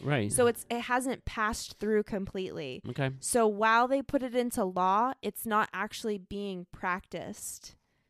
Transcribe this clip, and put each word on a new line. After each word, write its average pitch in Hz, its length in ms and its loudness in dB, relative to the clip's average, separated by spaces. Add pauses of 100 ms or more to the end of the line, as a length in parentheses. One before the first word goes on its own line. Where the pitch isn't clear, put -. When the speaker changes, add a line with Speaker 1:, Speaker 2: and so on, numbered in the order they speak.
Speaker 1:
Right. 170 300 2
Speaker 2:
So 247 160 6
it's, - 200 -2
it 240 120 -2
hasn't 247 440 -2
passed - 540 -4
through 214 240 2
completely. 185 880 -6
Speaker 1:
Okay. 131 220 0 (100)
Speaker 2:
So 233 260 4
while 220 400 4
they 269 160 2
put 262 220 0
it 240 100 -4
into 240 300 0
law, 185 480 2 (100)
it's - 240 -6
not 214 260 2
actually 208 460 -4
being 190 540 -8
practiced. - 1040 -8 (340)